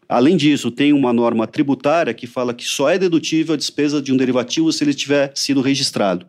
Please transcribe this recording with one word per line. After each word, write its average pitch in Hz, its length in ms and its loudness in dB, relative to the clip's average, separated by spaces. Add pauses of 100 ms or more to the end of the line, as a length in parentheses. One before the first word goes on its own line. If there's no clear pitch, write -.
Além 131 300 2
disso, 139 340 2
tem 143 220 2
uma 139 180 2
norma 117 360 0
tributária 143 680 -2
que 117 140 -12
fala 123 260 -4
que 120 140 -10
só 139 240 0
é 185 80 2
dedutível 160 560 0
a - 20 -2
despesa 143 460 -2
de 135 100 -2
um 131 40 2
derivativo 127 540 0
se 151 140 -2
ele 143 80 2
tiver 139 420 0
sido 139 280 0
registrado. 117 680 -2